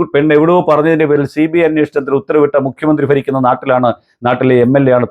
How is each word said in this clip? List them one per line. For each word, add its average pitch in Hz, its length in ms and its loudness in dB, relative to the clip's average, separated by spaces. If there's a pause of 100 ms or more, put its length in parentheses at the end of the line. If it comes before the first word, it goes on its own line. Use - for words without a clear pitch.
(140)
പെണ്ണ് 151 240 0
എവിടെയോ 165 200 2 (120)
പറഞ്ഞതിൻ്റെ 156 400 0
പേരിൽ 143 260 -2
സി 151 160 0
ബി 170 100 -2
ഐ 165 80 2
അന്വേഷണത്തിന് 143 500 -2
ഉത്തരവിട്ട 147 360 0 (120)
മുഖ്യമന്ത്രി 151 440 -2
ഭരിക്കുന്ന 135 360 -2
നാട്ടിലാണ്, 127 420 0 (360)
നാട്ടിലെ 127 400 0
എം 127 120 2
എൽ 139 120 2
എ 127 80 2
ആണ് 123 140 -2